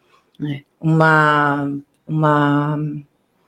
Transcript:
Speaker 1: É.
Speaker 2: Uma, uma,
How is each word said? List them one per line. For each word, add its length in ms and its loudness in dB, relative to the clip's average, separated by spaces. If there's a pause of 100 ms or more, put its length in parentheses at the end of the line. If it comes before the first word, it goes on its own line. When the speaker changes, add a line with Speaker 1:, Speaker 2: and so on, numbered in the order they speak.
(420)
Speaker 1:
É. 200 -8 (180)
Speaker 2:
Uma, 920 2 (360)
uma, 680 0 (720)